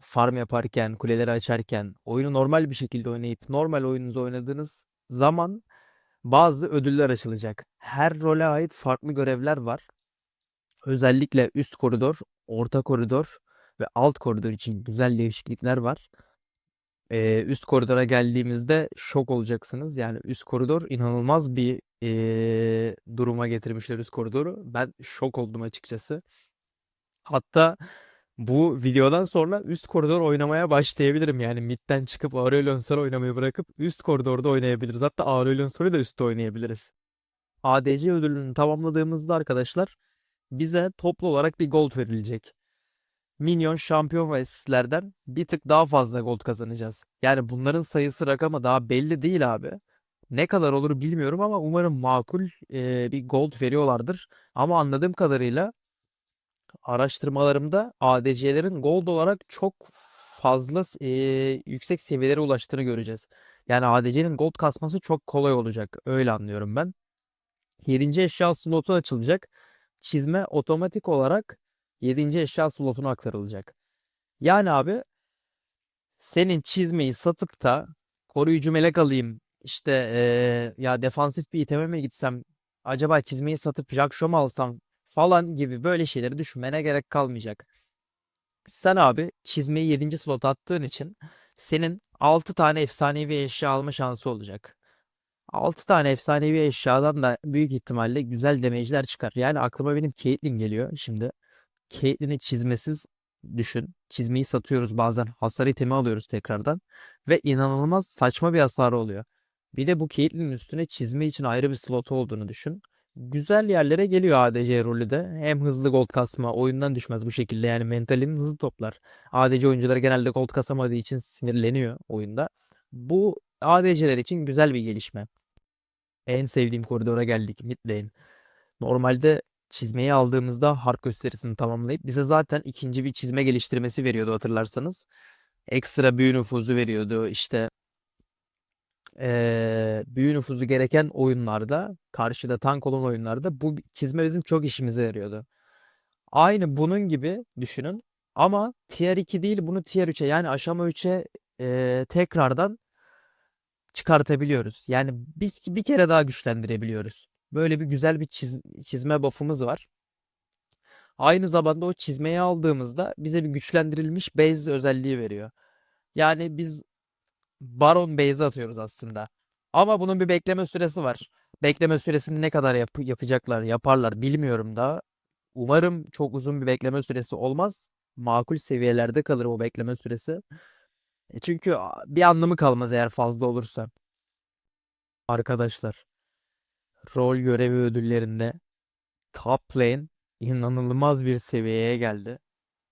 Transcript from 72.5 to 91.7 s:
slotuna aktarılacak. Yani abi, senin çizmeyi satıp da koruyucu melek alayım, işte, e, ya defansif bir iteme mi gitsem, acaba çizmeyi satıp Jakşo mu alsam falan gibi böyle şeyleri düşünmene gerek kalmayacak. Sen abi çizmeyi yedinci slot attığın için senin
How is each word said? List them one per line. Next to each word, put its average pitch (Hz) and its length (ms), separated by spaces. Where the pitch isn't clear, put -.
slotuna 131 380
aktarılacak. 104 640
Yani 180 320
abi, 156 300
senin 175 440
çizmeyi 165 520
satıp - 500
da 131 240
koruyucu 156 420
melek 160 260
alayım, 127 440
işte, - 280
e, 120 300
ya 127 240
defansif 143 520
bir 165 80
iteme 151 260
mi 170 140
gitsem, 127 420
acaba 139 380
çizmeyi 143 360
satıp - 340
Jakşo 143 380
mu 170 80
alsam 127 420
falan 170 480
gibi 127 280
böyle 170 220
şeyleri 127 320
düşünmene 143 440
gerek 143 280
kalmayacak. 120 580
Sen - 280
abi 156 360
çizmeyi 151 460
yedinci 151 280
slot 139 280
attığın 147 380
için 143 340
senin 165 440